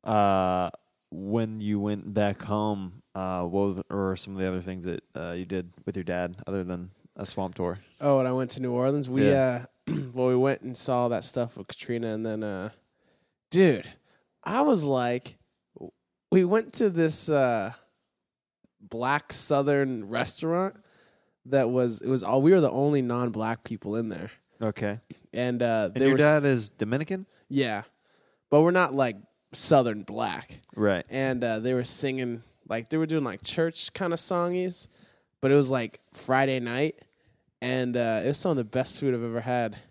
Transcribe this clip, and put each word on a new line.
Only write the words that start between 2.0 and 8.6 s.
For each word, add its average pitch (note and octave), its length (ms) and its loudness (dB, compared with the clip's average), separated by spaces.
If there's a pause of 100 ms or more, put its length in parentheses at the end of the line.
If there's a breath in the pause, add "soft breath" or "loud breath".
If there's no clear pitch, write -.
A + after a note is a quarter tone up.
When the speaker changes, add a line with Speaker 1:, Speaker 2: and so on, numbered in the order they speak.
Speaker 1:
back G2+ 280 0
home, G#2 600 -4 (140)
uh, F#2 280 -4
what F#2+ 460 -2
were F#2+ 260 -2
some G2 180 -10
of F#2+ 60 -10
the F#2+ 80 0
other F#2 140 -2
things F#2 240 -10
that, F2 180 -6 (120)
uh, E2+ 160 -8
you F2+ 140 -8
did F2+ 260 -6 (140)
with F#2+ 100 -6
your F#2+ 80 -6
dad F2+ 320 -4 (120)
other F#2+ 160 -4
than F2+ 280 -8 (240)
a G2 100 -10
swamp F#2 300 -6
tour? F2+ 240 -4 (220)
Speaker 2:
Oh, C#3 180 4
and B2+ 80 0
I B2+ 40 0
went B2+ 200 -2
to C3 100 -8